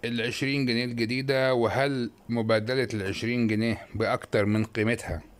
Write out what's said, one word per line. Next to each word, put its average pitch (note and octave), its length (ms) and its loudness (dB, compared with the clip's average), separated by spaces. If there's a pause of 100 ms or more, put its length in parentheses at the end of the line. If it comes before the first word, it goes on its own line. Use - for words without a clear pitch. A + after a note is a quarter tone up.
العشرين B2 600 -2
جنيه A#2+ 180 0
الجديدة، C3 680 0
وهل A#2+ 560 2 (180)
مبادلة A2+ 680 2
العشرين A2 520 -2
جنيه A2 480 0
بأكتر G#2+ 520 0
من G#2+ 180 2
قيمتها G#2+ 580 -2 (180)